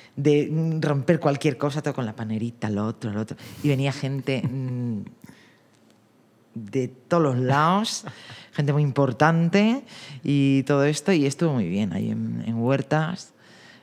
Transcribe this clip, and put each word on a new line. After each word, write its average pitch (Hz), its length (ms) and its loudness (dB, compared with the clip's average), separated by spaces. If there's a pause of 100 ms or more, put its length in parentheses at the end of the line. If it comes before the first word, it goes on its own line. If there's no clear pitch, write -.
(160)
de, 147 340 4
mm, 160 320 -2
romper 151 380 2
cualquier 139 380 0
cosa, 143 220 -4
todo 143 140 -4
con 123 120 -4
la 107 100 -8
panerita, 110 540 -6
lo 104 160 -2
otro, 110 260 -6
lo 104 80 -4
otro. 107 160 -8 (260)
Y 151 60 0
venía 139 240 0
gente, 135 500 -4
mm, 123 600 -4 (1500)
de 120 340 -4
todos 170 340 0
los 131 160 2
lados, 156 680 2 (240)
<laughs> - 240 -20
gente 143 200 0
muy 147 100 4
importante 165 1000 4 (400)
y 139 400 4
todo 143 200 2
esto, 151 280 0
y 151 120 4
estuvo 143 280 0
muy 107 160 0
bien 98 240 -2
ahí 110 180 -4
en, 113 360 -4
en 113 100 -2
Huertas. 151 760 -2 (500)